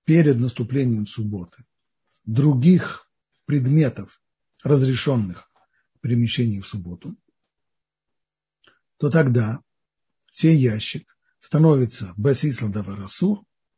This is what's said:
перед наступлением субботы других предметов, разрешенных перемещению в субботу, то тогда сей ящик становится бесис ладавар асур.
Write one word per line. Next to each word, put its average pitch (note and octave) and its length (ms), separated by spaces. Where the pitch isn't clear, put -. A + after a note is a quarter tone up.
перед D#3 320
наступлением A#2+ 680
субботы G#2 580
других C#3 840
предметов, C#3 760
разрешенных C3 880
перемещению A#2 600
в - 40
субботу, F2 500
то D3 120
тогда B2 520
сей D#3+ 260
ящик A#2+ 600
становится C3 760
бесис B2+ 460
ладавар G2+ 380
асур. F3+ 420